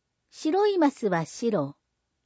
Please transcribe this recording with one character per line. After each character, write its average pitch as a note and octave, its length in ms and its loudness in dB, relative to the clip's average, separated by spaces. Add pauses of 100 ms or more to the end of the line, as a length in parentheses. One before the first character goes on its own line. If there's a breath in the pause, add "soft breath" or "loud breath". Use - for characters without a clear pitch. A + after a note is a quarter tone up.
(380)
白 F#4+ 280 2
い G4+ 100 0
マ D4 140 4
ス - 180 -4
は E3 160 0
白、 E3+ 520 -4 (480)